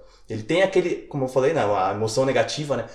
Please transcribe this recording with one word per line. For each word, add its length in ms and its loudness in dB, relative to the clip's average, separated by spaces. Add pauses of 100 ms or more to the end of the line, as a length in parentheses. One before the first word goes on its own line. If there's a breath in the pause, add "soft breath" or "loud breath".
(280 soft breath)
Ele 140 -6
tem 200 2
aquele, 440 2
como 180 -4
eu 40 -4
falei, 240 2
né, 100 0
a 300 0
emoção 320 0
negativa, 520 0
né? 180 -6